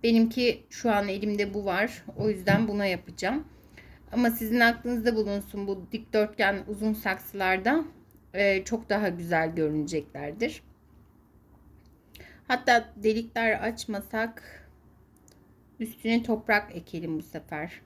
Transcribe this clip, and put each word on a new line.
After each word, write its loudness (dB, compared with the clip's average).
Benimki 4
şu -2
an 2
elimde -2
bu -4
var. -2
O 0
yüzden 2
buna 0
yapacağım. -2
Ama 4
sizin 0
aklınızda 2
bulunsun, -2
bu -6
dikdörtgen 0
uzun -2
saksılarda, 0
e, 4
çok -4
daha 2
güzel 0
görüneceklerdir. -2
Hatta 4
delikler 0
açmasak -6
üstüne -2
toprak 0
ekelim -8
bu -8
sefer. -10